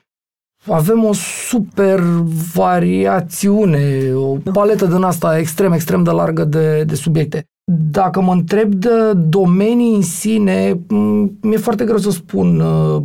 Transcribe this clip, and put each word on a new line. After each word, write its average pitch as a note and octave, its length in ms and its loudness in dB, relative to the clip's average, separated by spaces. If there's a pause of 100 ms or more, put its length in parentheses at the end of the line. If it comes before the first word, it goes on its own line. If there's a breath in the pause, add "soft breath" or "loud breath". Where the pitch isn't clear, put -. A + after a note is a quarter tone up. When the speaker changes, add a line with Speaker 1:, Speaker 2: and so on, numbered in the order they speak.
(720)
Speaker 1:
avem G#3+ 340 2
o G#3+ 80 2
super G3 880 -2 (540)
variațiune, F3+ 1600 0
o C3+ 280 -2
Speaker 2:
Da. F#3+ 80 -6
Speaker 1:
paletă G3+ 360 2
din F3+ 160 2
asta E3+ 360 0
extrem, F3 340 0
extrem F3 300 0
de E3+ 80 2
largă E3 340 0
de, D#3 400 0
de D#3 100 -4
subiecte. D#3 500 -2 (460)
Dacă F#3+ 300 0
mă F#3 120 2
întreb G3+ 420 0
de A3 380 2
domenii G3 840 2
în G3+ 80 2
sine, F#3+ 840 0
m, G#3 420 0 (120)
mi-e A3 140 0
foarte A3 280 -2
greu A3 140 0
să G3+ 120 -2
spun. F3 500 0
Uh, D#3 440 0